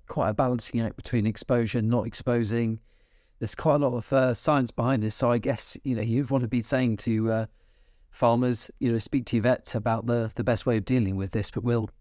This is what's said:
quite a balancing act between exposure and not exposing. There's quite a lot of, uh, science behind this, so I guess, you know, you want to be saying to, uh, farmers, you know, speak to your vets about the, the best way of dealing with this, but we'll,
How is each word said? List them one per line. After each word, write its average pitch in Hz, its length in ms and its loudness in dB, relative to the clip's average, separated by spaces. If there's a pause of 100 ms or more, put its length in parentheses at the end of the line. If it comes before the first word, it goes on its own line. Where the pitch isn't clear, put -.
quite 123 220 0
a 107 40 0
balancing 123 480 0
act 113 160 -4
between 110 280 -2
exposure 117 540 0
and 110 100 2
not 117 160 2
exposing. 113 720 -2 (600)
There's - 160 -6
quite 151 200 2
a 147 120 2
lot 123 80 -2
of, 117 180 -6
uh, 131 200 4
science 135 380 0
behind 123 300 0
this, 107 140 -2
so 120 160 2
I 120 60 4
guess, 117 460 -4
you 127 120 -2
know, 113 80 -2
you 117 220 0
want 131 180 0
to 117 40 0
be 120 140 0
saying 123 360 0
to, 110 340 0
uh, 110 140 0 (680)
farmers, 120 680 2
you 123 120 0
know, 117 60 2
speak 123 300 -4
to - 80 0
your 110 80 2
vets - 320 0
about 113 320 -2
the, 117 260 0
the 113 100 -4
best 113 220 0
way 120 120 2
of 101 80 -2
dealing 107 320 2
with 95 140 -4
this, - 200 -2
but 127 120 -4
we'll, 117 240 0 (140)